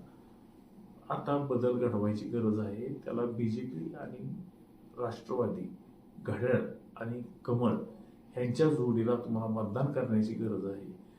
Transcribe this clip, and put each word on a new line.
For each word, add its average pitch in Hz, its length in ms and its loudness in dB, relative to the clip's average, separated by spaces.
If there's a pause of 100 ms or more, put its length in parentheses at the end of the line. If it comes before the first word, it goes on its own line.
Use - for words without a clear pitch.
(1080)
आता 143 400 0
बदल 123 240 4
घडवायची 104 560 0
गरज 110 300 2
आहे. 110 460 -4
त्याला 117 160 -2
बीजेपी 113 760 -2
आणि 131 400 -10 (640)
राष्ट्रवादी, 113 720 -2 (540)
घड्याळ 113 360 4 (380)
आणि 120 220 -4 (240)
कमळ 120 260 4 (640)
ह्यांच्या 123 340 4
जोडीला 120 460 4
तुम्हाला 110 380 0
मतदान 110 320 0
करण्याची 110 480 2
गरज 104 320 -2
आहे. 98 320 -8 (220)